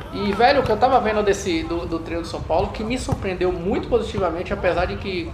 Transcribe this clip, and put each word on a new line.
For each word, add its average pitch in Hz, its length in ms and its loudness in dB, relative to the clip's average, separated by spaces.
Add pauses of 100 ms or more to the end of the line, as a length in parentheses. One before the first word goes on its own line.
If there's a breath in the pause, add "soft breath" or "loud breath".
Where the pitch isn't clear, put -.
(160)
E, 202 180 0
velho, 254 280 6
o - 40 4
que - 80 0
eu 208 60 2
tava 247 220 6
vendo 214 220 2
desse, 180 420 0
do, 165 220 -4
do 165 120 -2
treino 165 240 -4
do 165 60 -8
São 151 140 -6
Paulo, 180 260 2
que 220 140 -6
me 240 160 -2
surpreendeu 185 540 -2
muito 180 360 -2
positivamente, 196 640 0
apesar 180 340 0
de 196 100 -4
que 180 380 -6